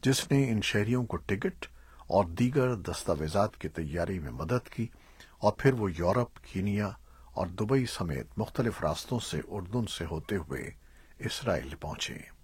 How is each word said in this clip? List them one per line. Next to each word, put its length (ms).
جس 280
نے 200
ان 120
شہریوں 420
کو 120
ٹکٹ 500
اور 180
دیگر 500
دستاویزات 800
کی 120
تیاری 500
میں 120
مدد 380
کی 180
اور 140
پھر 200
وہ 160
یورپ، 460
کینیا 460
اور 140
دبئی 400
سمیت 400
مختلف 460
راستوں 380
سے 280
اردن 380
سے 180
ہوتے 320
ہوئے 340
اسرائیل 600
پہنچے۔ 360